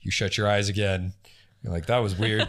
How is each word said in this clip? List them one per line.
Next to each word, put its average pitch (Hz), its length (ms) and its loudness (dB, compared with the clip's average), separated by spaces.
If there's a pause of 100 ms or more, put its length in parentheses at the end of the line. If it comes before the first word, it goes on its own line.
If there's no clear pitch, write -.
You 101 100 -6
shut 98 260 -2
your 107 120 2
eyes 104 200 2
again. 95 440 0 (500)
You're 98 100 -6
like, 85 140 -4
"That 120 120 2
was 104 200 0
weird. 110 300 0